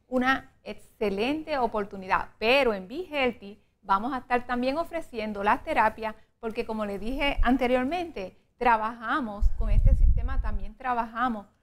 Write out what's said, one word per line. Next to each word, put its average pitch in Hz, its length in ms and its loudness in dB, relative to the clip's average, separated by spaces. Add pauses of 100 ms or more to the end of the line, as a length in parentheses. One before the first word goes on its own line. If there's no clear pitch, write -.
una 254 420 0 (140)
excelente 247 920 -4
oportunidad, 196 800 -4
pero 247 340 4
en 185 160 -6
Be 330 220 -10
Healthy 247 480 -4 (240)
vamos 208 300 0
a 254 60 -4
estar 247 280 -2
también 254 320 -2
ofreciendo 226 640 -6
las 208 220 2
terapias, 220 500 -2 (260)
porque 226 240 -6
como 220 220 -6
les 202 140 -8
dije 269 420 -2
anteriormente, 254 960 0 (220)
trabajamos 233 920 0
con - 200 0
este - 240 8
sistema, - 480 4
también 208 340 -4
trabajamos 233 720 -4 (160)